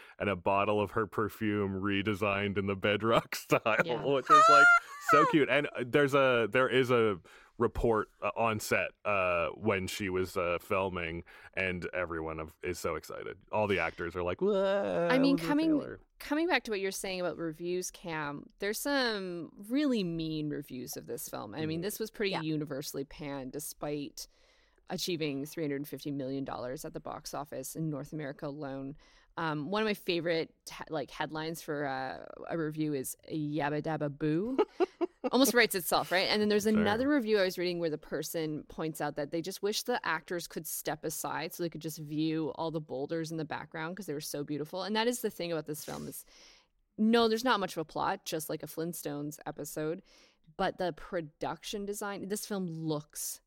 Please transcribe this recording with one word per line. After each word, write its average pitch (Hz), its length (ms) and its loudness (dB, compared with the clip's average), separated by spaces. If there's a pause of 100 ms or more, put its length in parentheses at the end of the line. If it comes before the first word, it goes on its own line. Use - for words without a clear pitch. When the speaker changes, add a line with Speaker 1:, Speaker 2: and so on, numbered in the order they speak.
(200)
Speaker 1:
and 101 100 0
a 98 60 2
bottle 101 460 2
of 101 100 -2
her 110 160 -2
perfume 104 720 0
redesigned 101 760 0
in 98 100 0
the 101 80 0
bedrock 107 600 2
<laughs> - 20 -6
style, - 240 2 (240)
Speaker 2:
Yeah. - 180 -2
Speaker 1:
which - 260 0
is, 622 200 12
like, 698 160 10 (220)
Speaker 3:
<laughs> 1077 240 -2
Speaker 1:
so - 160 8
cute. 151 200 4
And, 139 200 2
uh, 113 180 -6
there's 139 300 4
a, 123 360 6
there 127 160 4
is 123 220 4
a 110 300 4 (400)
report, 113 500 2 (140)
uh, - 120 0
on 110 240 2
set, 95 300 0 (160)
uh, 90 440 2
when 98 360 0
she 95 240 -2
was, 92 260 0
uh, 87 240 2
filming, 90 640 -2 (300)
and 90 400 -2
everyone 80 460 -4
of, 80 120 -8 (120)
is 87 160 -4
so 85 160 -2
excited. 55 420 -10 (140)
All 107 160 2
the 98 100 4
actors 85 380 -2
are 90 80 -2
like, 90 180 -2
"Whoa, 190 680 2
Speaker 2:
I 262 80 4
mean, 277 160 4
Speaker 1:
Elizabeth 330 120 -4
Speaker 2:
coming, 302 220 2 (100)
Speaker 1:
Taylor." 123 200 -8 (200)
Speaker 2:
coming 311 280 0
back 277 160 2
to 233 80 -6
what 202 80 -2
you're 190 100 0
saying 190 320 -4
about 175 160 -2
reviews, 170 540 -4
Cam, 151 640 -6
there's 208 220 -2
some 208 720 -2 (180)
really 254 340 4
mean 160 460 -2
reviews 139 480 -6
of - 80 -12
this - 240 -8
film. 113 240 -8
I 156 140 -4
mean, 160 100 -2
Speaker 1:
Mm-hmm. 170 60 -4
Speaker 2:
this 208 160 -6
was 220 100 -4
pretty 196 220 -2
Speaker 3:
Yeah. 160 100 -2
Speaker 2:
universally 151 600 -4
panned 139 480 -10
despite 147 760 -8 (600)
achieving 147 560 -2
three 160 200 -8
hundred 143 220 -4
fifty 139 240 -8
million 139 340 -4
dollars 127 380 -8
at 160 100 -10
the 160 60 -10
box - 360 -10
office 135 400 -8
in 160 160 -2
North 143 200 -8
America 151 360 -8
alone. 139 480 -8 (420)
Um, 151 320 -2
one 208 120 0
of 220 40 0
my 208 80 0
favorite 170 560 0 (200)
he-, - 60 -14 (140)
like, 147 220 -4
headlines 156 500 -4
for, 147 240 -4
uh, 131 400 -6 (240)
a - 80 -2
review 156 360 0
is 131 220 -4 (160)
"Yabba 151 520 0
Dabba 151 340 -2
Boo." 180 440 2
Speaker 1:
<laughs> - 720 -2
Speaker 2:
Almost 240 240 6
writes 233 200 6
itself, 165 360 2
right? 175 180 4
And 202 100 4
then 208 100 4
there's 208 140 4
Speaker 1:
Sure. 220 160 4
Speaker 2:
another 220 300 4
review 220 300 4
I 190 40 6
was 185 140 0
reading 175 220 0
where 165 100 2
the 151 80 -2
person 156 720 -4
points 160 320 -4
out 147 140 -2
that 147 160 -4
they 170 100 -2
just 185 220 -8
wish 208 180 0
the 247 240 -2
actors 170 420 -2
could 160 200 -8
step - 360 -4
aside 156 480 -4
so - 120 -6
they 170 60 0
could 160 120 -10
just 156 160 -8
view 156 580 0
all 165 140 -2
the 160 100 -2
boulders 156 520 -4
in 165 60 -6
the 156 60 -2
background 160 540 -6
'cause 190 80 -12
they 151 80 -4
were 147 80 -4
so 147 220 -6
beautiful. 151 400 -4
And 208 120 -2
that 226 120 2
is 247 140 -2
the 208 100 0
thing 170 200 -4
about 156 140 -2
this 151 180 -6
film 147 240 -8
is, - 180 -12 (720)
no, 226 300 6
there's 220 160 2
not 240 160 4
much 185 140 -2
of 170 60 -4
a 156 60 -4
plot, 156 380 -2
just - 280 -4
like 156 100 -4
a 156 60 -10
Flintstones 151 800 -6
episode, 156 560 -6 (540)
but 185 200 0
the 175 160 -2
production 165 920 -6
design, 202 440 -6
this 208 160 -4
film 190 220 -2
looks 160 800 -4